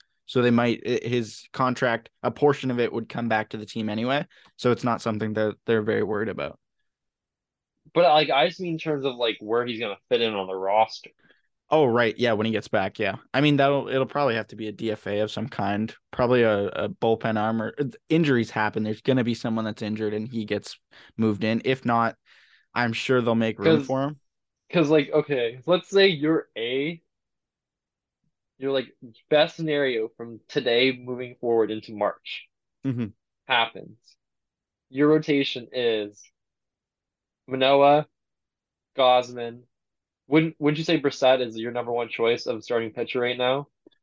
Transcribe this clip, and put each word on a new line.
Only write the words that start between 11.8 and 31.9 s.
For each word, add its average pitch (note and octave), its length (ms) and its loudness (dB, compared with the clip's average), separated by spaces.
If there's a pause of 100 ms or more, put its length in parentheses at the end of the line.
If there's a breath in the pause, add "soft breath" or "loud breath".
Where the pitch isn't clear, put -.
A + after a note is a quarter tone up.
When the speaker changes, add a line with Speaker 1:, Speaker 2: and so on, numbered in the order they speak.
Speaker 1:
right. A#2 320 2
Yeah, A#2 160 2
when G#2+ 120 0
he A2+ 80 0
gets G#2 160 -4
back, G2 280 0
yeah. G#2 200 -2 (160)
I C3+ 80 2
mean, D3 160 4
that'll, C#3 320 2
it'll C3 160 0
probably C#3 300 0
have A2 120 -4
to - 80 -20
be G#2+ 140 -8
a - 20 -8
D A2 200 -4
F - 140 -8
A G#2 140 -2
of G#2+ 120 -2
some G#2+ 180 -8
kind. G#2 440 -4 (180)
Probably B2 320 2
a, G2+ 240 2
a - 220 -4
bullpen A2+ 480 -2
arm A2 240 -2
or, A2 120 -6 (340)
injuries C#3+ 420 2
happen. G#2+ 340 -2
There's G#2+ 180 -6
gonna B2+ 240 2
be A#2 80 0
someone A2+ 320 -4
that's G#2+ 160 -8
injured G#2+ 320 -4
and A2 160 -6
he A2+ 160 -6
gets G#2 340 -6 (380 soft breath)
moved A2 260 2
in. A2+ 220 0
If C3 180 0
not, A#2 320 0 (580 soft breath)
I'm A#2 200 0
sure B2+ 280 2
they'll A#2 140 2
make A2 240 0
room D#3+ 200 4
Speaker 2:
'Cause C3+ 80 -6
Speaker 1:
for C3 160 -2
him. D3 160 -6 (520)
Speaker 2:
'cause, E3 180 2
like, D3 220 4
okay, C3 540 -2
let's F3 240 0
say G3 180 4
you're D#3 400 0 (100)
A, C3+ 440 -4 (1600)
you're, C3+ 120 -4
like, C3+ 240 -4 (340)
best D3+ 280 2
scenario C#3 580 -2
from A#2 320 -14
today B2+ 500 2
moving B2 440 -10
forward A2+ 280 2
into G#2+ 260 -10